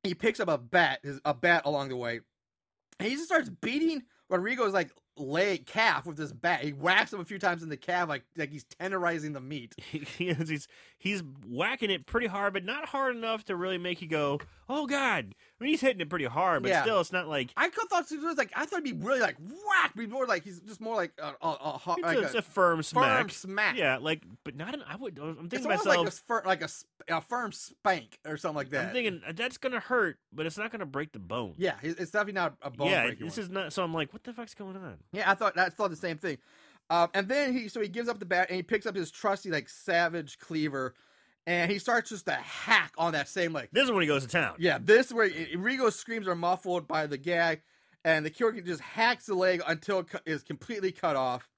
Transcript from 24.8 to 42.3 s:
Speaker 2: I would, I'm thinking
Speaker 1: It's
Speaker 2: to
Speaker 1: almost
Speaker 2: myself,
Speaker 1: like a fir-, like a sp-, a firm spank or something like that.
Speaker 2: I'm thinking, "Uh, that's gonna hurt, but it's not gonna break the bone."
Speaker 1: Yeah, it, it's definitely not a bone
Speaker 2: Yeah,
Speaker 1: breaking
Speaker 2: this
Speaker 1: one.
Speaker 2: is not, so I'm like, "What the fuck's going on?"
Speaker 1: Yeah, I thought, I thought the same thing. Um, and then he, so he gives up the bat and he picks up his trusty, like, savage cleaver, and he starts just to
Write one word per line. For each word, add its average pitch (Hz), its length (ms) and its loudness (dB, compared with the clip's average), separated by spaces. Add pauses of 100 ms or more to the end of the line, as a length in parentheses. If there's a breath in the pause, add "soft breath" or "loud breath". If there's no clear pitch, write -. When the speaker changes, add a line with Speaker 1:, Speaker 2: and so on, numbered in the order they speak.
Speaker 2:
I 160 80 -10
would, 202 240 -12
I'm 156 160 -8 (140)
thinking - 20 -
Speaker 1:
It's 254 140 -4
Speaker 2:
to - 40 0
Speaker 1:
almost 403 160 2
Speaker 2:
myself, - 200 6
Speaker 1:
like - 20 0
a 180 40 -2
fir-, - 360 -4
like 180 140 2
a 156 100 -4
sp-, - 380 -16
a 165 120 0
firm 240 300 -4
spank - 760 -2
or 151 120 -6
something 156 180 -4
like 135 140 -4
that. 131 180 0
Speaker 2:
I'm 110 60 -6
thinking, 220 340 -2
"Uh, 165 80 -8
that's 247 220 -4
gonna 254 240 -2
hurt, 226 380 2 (120)
but 156 140 -4
it's 160 120 -6
not 220 140 -4
gonna 208 140 -6
break 143 260 -6
the 110 80 -14
bone." 95 380 -4
Speaker 1:
Yeah, 180 260 0
it, 165 160 -4
it's 175 120 -6
definitely 208 220 0
not 175 280 -2
a 139 80 -8
bone 135 200 -2
Speaker 2:
Yeah, 139 180 4
Speaker 1:
breaking 123 180 -6
Speaker 2:
this 165 120 -6
Speaker 1:
one. 214 60 -4
Speaker 2:
is 175 80 -8
not, 190 220 -4
so 185 100 0
I'm 165 100 -2
like, 156 200 -2
"What 220 100 -18
the 247 100 -14
fuck's 226 220 -14
going 190 220 -12
on?" 139 200 -14 (140)
Speaker 1:
Yeah, 190 180 2
I 196 40 6
thought, 190 260 2
I 185 100 6
thought 202 200 0
the 160 80 -4
same 165 200 -4
thing. 151 200 -4 (520 soft breath)
Um, 170 240 6
and 196 160 0
then 269 240 2
he, 226 160 -2
so 226 100 -6
he 214 80 0
gives 233 220 -2
up 226 100 -4
the 202 60 -8
bat 180 240 4
and 185 80 -2
he 180 60 -4
picks 208 220 0
up 196 100 -4
his 170 160 -4
trusty, 196 380 -2
like, 147 200 -2
savage 170 680 0
cleaver, 139 540 -2 (540 soft breath)
and 175 240 2
he 202 80 -2
starts 233 300 0
just 202 160 -10
to 156 80 0